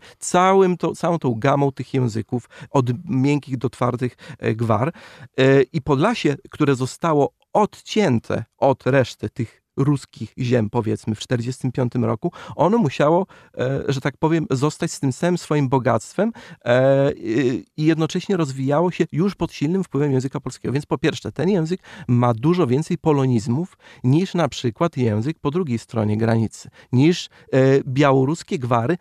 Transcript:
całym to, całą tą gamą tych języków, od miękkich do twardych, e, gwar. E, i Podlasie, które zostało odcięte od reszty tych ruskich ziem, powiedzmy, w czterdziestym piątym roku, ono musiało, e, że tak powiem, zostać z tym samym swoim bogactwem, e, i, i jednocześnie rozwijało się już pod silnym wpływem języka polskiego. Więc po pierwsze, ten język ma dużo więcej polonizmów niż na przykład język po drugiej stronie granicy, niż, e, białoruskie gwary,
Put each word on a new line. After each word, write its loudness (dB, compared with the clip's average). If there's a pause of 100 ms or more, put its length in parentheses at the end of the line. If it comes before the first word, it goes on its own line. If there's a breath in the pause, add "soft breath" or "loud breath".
(180 loud breath)
całym 4
to, -4
całą -2
tą -2
gamą 0
tych -8
języków, -4 (220 loud breath)
od 2 (220)
miękkich 0
do -4
twardych, -4 (220 loud breath)
e, -2
gwar. 0 (460 loud breath)
E, 6
i -4
Podlasie, 0 (140)
które 2
zostało -2 (200)
odcięte 0 (140)
od 0
reszty 0
tych -10 (140)
ruskich -2
ziem, 0
powiedzmy, -2
w -6
czterdziestym -6
piątym -2
roku, -4 (240 loud breath)
ono 2
musiało, 2 (320 soft breath)
e, -2
że -2
tak -4
powiem, 0
zostać -2
z -14
tym 0
samym -2
swoim -2
bogactwem, 0 (320 loud breath)
e, 4
i, -2 (120)
i -2
jednocześnie 0
rozwijało 0
się -2
już -2
pod -6
silnym -2
wpływem -2
języka -2
polskiego. -8
Więc -4
po -4
pierwsze, -4
ten -2
język 0 (280 loud breath)
ma 2
dużo 2
więcej 0
polonizmów 0 (260 loud breath)
niż 2
na 0
przykład -4
język -2
po -4
drugiej -2
stronie -2
granicy, -2 (240 soft breath)
niż, 4
e, -18 (580 soft breath)
białoruskie 0
gwary, 0